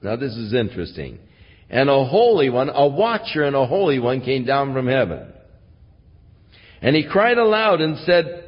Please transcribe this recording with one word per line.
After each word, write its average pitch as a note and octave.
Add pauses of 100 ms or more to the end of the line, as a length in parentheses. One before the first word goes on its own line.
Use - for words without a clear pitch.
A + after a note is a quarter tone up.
Now G#2
this B2+
is A2
interesting. E2+ (520)
And C#3
a C#3
holy F3+
one, B2+
a C#3+
watcher F3+
and C#3+
a C3+
holy D3+
one B2
came C3
down C#3
from C3
heaven. A2 (1500)
And C#3
he D3+
cried A#3
aloud G#3+
and D#3
said F3